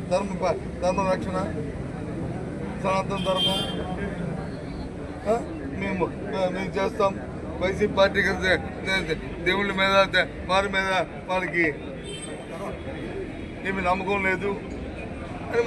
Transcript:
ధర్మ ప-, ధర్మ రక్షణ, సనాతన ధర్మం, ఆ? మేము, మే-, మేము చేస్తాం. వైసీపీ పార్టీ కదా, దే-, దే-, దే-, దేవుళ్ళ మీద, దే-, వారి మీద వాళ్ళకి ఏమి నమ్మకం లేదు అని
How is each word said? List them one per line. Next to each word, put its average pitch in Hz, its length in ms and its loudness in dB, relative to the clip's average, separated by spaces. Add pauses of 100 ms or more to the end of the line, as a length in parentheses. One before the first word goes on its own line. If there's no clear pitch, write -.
(120)
ధర్మ 196 200 2 (100)
ప-, 180 180 2 (220)
ధర్మ 185 300 2
రక్షణ, 185 260 0 (1400)
సనాతన 190 460 0
ధర్మం, 190 320 4 (1700)
ఆ? 226 40 4 (440)
మేము, 196 260 0 (260)
మే-, 190 240 2
మేము 190 220 -4
చేస్తాం. 196 360 2 (480)
వైసీపీ 196 380 2
పార్టీ 196 280 8
కదా, 190 180 2
దే-, 175 160 4 (240)
దే-, 190 220 2
దే-, 156 140 -2 (260)
దేవుళ్ళ 196 240 2 (100)
మీద, 196 140 6 (180)
దే-, 180 140 6 (240)
వారి 196 240 4
మీద 190 160 2 (400)
వాళ్ళకి 175 340 2 (2000)
ఏమి 190 200 -2
నమ్మకం 190 400 2
లేదు 185 220 0 (1000)
అని 233 180 2